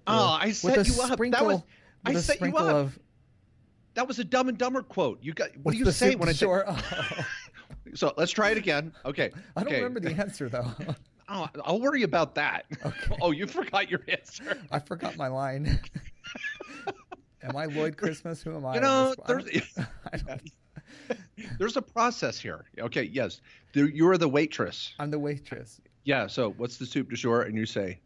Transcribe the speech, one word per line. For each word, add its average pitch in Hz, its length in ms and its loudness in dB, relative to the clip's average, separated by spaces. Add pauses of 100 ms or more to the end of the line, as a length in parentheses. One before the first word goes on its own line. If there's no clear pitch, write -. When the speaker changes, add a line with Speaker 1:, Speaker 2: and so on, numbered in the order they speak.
Speaker 1:
the, 202 60 2
Speaker 2:
Oh, 185 280 6
I 190 60 2
Speaker 1:
with 214 100 0
Speaker 2:
set - 220 4
Speaker 1:
a 202 60 6
Speaker 2:
you 240 180 6
up. 254 60 2
That 262 60 0
Speaker 1:
sprinkle, 240 320 4
Speaker 2:
was, 185 160 2 (440)
I 247 40 2
Speaker 1:
with 277 80 2
a 170 40 2
Speaker 2:
set 294 120 2
you 277 40 -2
Speaker 1:
sprinkle - 300 2
Speaker 2:
up. 151 60 6
Speaker 1:
of 139 240 0 (960)
Speaker 2:
That 254 140 0
was 240 100 -4
a 240 60 -2
Dumb 254 240 2
and 240 80 0
Dumber 254 260 0
quote. 139 400 0
You 156 120 -8
got, - 220 -4
what 139 80 -10
Speaker 1:
What's 151 100 2
Speaker 2:
do 226 60 -2
you 269 40 4
Speaker 1:
the 185 80 6
Speaker 2:
say 247 200 6
Speaker 1:
soup 214 80 0
Speaker 2:
when 170 80 2
Speaker 1:
du - 20 6
Speaker 2:
I 156 40 4
say - 60 -2
Speaker 1:
jour? 196 260 4
<laughs> 202 40 -2
Oh. - 540 -4 (680)
Speaker 2:
So 151 220 0
let's 170 140 2
try 214 200 2
it 220 60 2
again. 160 360 0 (120)
Okay. 139 260 0 (260)
Speaker 1:
I 170 60 -2
don't 233 100 -4
Speaker 2:
Okay. 123 100 2
Speaker 1:
remember 247 180 -2
the 165 120 -2
answer, 156 360 -4
though. 123 180 -4 (120)
<laughs> 156 160 -6 (380)
Speaker 2:
Oh, 175 160 -4 (160)
I'll 185 160 0
worry 277 220 2
about 165 320 2
that. 147 300 0 (200)
Speaker 1:
Okay. - 320 -2
Speaker 2:
<laughs> - 40 -6
Oh, 175 100 4
you 165 160 0
forgot 196 420 -2
your 165 200 -2
answer. 269 500 -6 (140)
Speaker 1:
I 143 80 -2
forgot 170 360 -8
my 143 120 -4
line. 135 560 0
<laughs> - 1600 -12
Am 131 140 -8
I 156 100 -4
Lloyd 151 300 -2
Christmas? 165 460 -4
Who 160 140 -8
am 139 100 -8
I? 131 80 -2
Speaker 2:
You 240 60 0
know, 262 340 4 (100)
Speaker 1:
I 247 80 2
don't, 262 200 -2
Speaker 2:
there's, - 120 2 (120)
Speaker 1:
<laughs> - 360 -8
I - 40 -6
don't 139 240 -6 (580)
Speaker 2:
<laughs> - 600 -10
there's 226 180 0
a 254 60 2
process 226 560 0
here. 85 260 -8 (160)
Okay, 117 240 -2
yes. 104 360 -2 (320)
There, 143 160 6
you're 165 300 6
the 160 100 4
waitress. 135 680 0
Speaker 1:
I'm 147 140 -4
the 151 80 -2
waitress. 139 600 -8 (240)
Speaker 2:
Yeah, 135 220 2
so 117 320 0
what's 117 200 -6
the 127 80 -8
soup 131 240 -2
du 117 60 -6
jour? 117 260 4
And 107 140 -4
you 110 80 0
say 95 420 -4